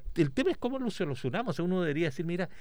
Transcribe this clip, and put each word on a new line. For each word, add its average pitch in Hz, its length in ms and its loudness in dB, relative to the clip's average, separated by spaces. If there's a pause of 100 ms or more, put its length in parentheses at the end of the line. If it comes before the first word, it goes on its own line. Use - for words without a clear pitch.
(160)
el 147 160 4
tema 359 180 2
es - 80 -2
cómo 254 200 -2
lo 247 120 0
solucionamos. 156 640 -2
O 131 40 -2
sea, 170 80 0
uno 180 160 2
debería 160 280 2
decir, 160 180 -2
"Mira, 175 240 -2 (100)